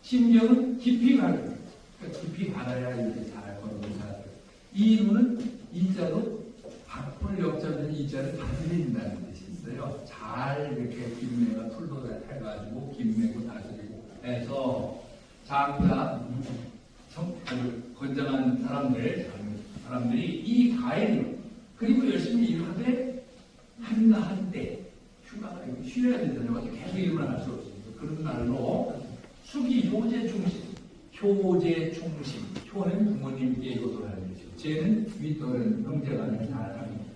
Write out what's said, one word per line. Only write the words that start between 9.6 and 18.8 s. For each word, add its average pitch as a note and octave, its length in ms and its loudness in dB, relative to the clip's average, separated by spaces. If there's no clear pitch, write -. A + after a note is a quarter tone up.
잘 B2 720 -6
이렇게 A#2+ 320 -6
김매가 A#2 500 0
풀도 C#3 360 -8
해가지고 A2 680 -10
김매고 - 480 0
다스리고 - 580 -12
해서 B2 800 -2
장자, C#3+ 760 2
정-, E3+ 200 -6
아주 A#2+ 360 -4
건장한 C3+ 640 0
사람들, - 680 0